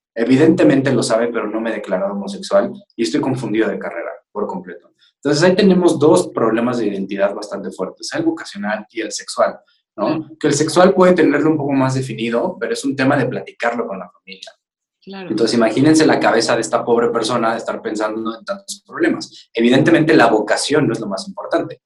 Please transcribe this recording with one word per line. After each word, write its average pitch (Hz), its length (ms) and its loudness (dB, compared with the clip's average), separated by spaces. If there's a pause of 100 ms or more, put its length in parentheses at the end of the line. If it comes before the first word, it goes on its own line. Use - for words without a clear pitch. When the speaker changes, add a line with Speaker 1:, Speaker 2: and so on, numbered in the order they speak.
(140)
Speaker 1:
Evidentemente 131 800 4
lo 117 100 0
sabe, 117 240 0
pero 110 220 -4
no 110 120 -6
me 113 80 -4
he 107 40 -4
declarado 98 400 -4
homosexual 98 580 -2 (240)
y 117 80 -2
estoy 120 180 0
confundido 113 480 -2
de 98 100 -4
carrera - 320 -10 (200)
por 101 160 -6
completo". 90 440 -12 (320)
Entonces 147 200 2
ahí 185 120 6
tenemos 185 420 4
dos 160 360 4
problemas 117 460 0
de 107 80 0
identidad 98 460 -2
bastante 98 380 -10
fuertes, - 420 -10
el 160 100 -2
vocacional 104 680 -4
y 113 100 -8
el 104 100 -8
sexual, - 460 -2 (400)
¿no? 104 100 -2
Speaker 2:
Claro. 107 200 -4 (120)
Speaker 1:
Que 156 80 0
el 143 60 2
sexual 180 400 2
puede 185 200 4
tenerlo 147 360 2
un 156 80 2
poco 139 160 -4
más 131 220 0
definido, 117 640 -4
pero 117 140 -4
es 117 120 -6
un 135 100 -4
tema 131 220 2
de 123 80 0
platicarlo - 640 -6
con - 100 -10
la 87 120 -14
familia. - 420 -20 (500)
Speaker 2:
Claro. 98 300 -12
Speaker 1:
Entonces 113 260 0
imagínense 139 480 4
la 120 140 2
cabeza 113 360 0
de 113 60 0
esta 113 240 -2
pobre 117 240 2
persona 117 440 -2
de 113 40 -4
estar - 240 -8
pensando 110 560 -4
en 104 80 -20
tantos - 400 -12
problemas. - 680 -4
Evidentemente 151 600 4
la 120 120 6
vocación 110 600 0
no - 60 0
es - 60 -4
lo 107 80 -8
más 98 200 -8
importante, - 580 -6